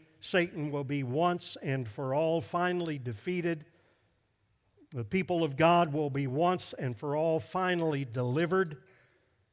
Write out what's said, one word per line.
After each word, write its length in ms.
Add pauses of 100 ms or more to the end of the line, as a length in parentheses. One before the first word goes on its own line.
(200)
Satan 500
will 140
be 180
once 600
and 260
for 260
all 280
finally 560
defeated. 640 (1300)
The 140
people 380
of 140
God 360
will 180
be 160
once 480
and 200
for 220
all 240
finally 640
delivered, 720 (760)